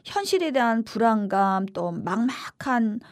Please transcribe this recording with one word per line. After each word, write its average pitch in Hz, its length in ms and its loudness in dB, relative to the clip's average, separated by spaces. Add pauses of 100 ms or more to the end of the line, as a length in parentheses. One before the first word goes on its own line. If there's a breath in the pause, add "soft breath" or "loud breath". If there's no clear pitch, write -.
현실에 381 480 0
대한 233 320 2
불안감, 196 880 2
또 175 180 -4
막막한 226 1080 -2 (120)